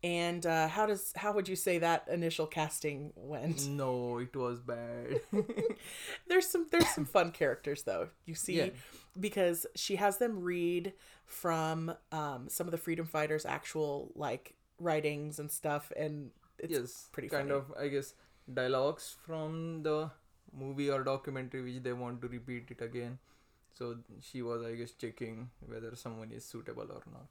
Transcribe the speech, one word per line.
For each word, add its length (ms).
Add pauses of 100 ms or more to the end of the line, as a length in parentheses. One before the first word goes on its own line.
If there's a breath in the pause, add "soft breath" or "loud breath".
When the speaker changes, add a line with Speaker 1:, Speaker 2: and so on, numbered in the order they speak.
Speaker 1:
And, 440
uh, 220
how 180
does, 300
how 160
would 160
you 80
say 220
that 300
initial 380
casting 720
went? 500
Speaker 2:
No, 520
it 180
was 240
bad. 600 (120)
<laughs> 0
Speaker 1:
<laughs> 960
There's 180
some, 240
there's 200
some 160
fun 260
characters 500
though. 280 (160)
You 80
see, 240
Speaker 2:
Yeah. 100 (500 loud breath)
Speaker 1:
because 560
she 220
has 220
them 240
read 500 (320 loud breath)
from, 720 (180)
um, 360
some 180
of 60
the 60
freedom 280
fighters' 400
actual, 680
like, 400 (240)
writings 600
and 100
stuff, 460
and 340 (280)
it's 200
Speaker 2:
Yes, 320
Speaker 1:
pretty 180
Speaker 2:
kind 200
Speaker 1:
funny. 100
Speaker 2:
of, 180
I 120
guess, 260 (380 soft breath)
dialogues 720
from 580
the 280 (420)
movie 380
or 120
documentary 600
which 200
they 120
want 280
to 60
repeat 420
it 120
again. 360 (560 soft breath)
So 220 (240)
she 220
was, 200
I 120
guess, 180
checking 580 (160)
whether 300
someone 360
is 120
suitable 480
or 180
not. 200